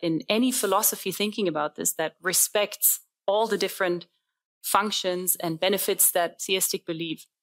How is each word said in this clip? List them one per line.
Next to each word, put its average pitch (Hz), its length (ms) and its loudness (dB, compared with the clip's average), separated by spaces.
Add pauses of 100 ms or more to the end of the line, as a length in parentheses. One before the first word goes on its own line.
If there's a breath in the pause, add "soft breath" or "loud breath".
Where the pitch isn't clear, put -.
in 165 280 0
any 240 240 2
philosophy 202 600 0
thinking 208 360 -2
about 151 280 -2
this 165 180 -2
that 160 280 -4
respects - 800 0 (260)
all 214 200 2
the 202 120 0
different 180 480 -2 (560)
functions 190 760 0
and 160 180 -2
benefits 190 540 2
that 170 280 0
theistic 190 460 -2
belief 165 400 -6 (160)